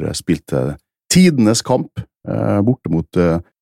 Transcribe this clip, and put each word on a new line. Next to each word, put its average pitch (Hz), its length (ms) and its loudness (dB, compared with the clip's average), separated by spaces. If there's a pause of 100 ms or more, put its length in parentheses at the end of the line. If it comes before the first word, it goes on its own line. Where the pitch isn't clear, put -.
eh, 76 60 -6
spilte - 640 -4 (340)
tidenes 135 500 4
kamp, - 300 -4 (360)
eh, 104 340 -2
borte 117 280 -2
mot, 82 160 -2 (120)
eh, 85 220 2 (220)